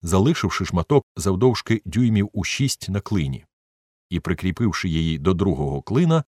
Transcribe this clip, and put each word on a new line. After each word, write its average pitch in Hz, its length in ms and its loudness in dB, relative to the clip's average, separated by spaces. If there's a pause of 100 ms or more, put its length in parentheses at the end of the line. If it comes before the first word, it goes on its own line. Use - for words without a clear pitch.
залишивши 95 640 2
шматок 131 400 2 (100)
завдовжки 110 720 0
дюймів 107 480 2
у 101 100 -4
шість - 460 -4
на 95 120 -2
клині, 69 440 -4 (640)
і, 87 100 -2
прикріпивши 92 680 -2
її 80 280 0
до 80 160 0
другого 71 480 -2
клина 160 460 2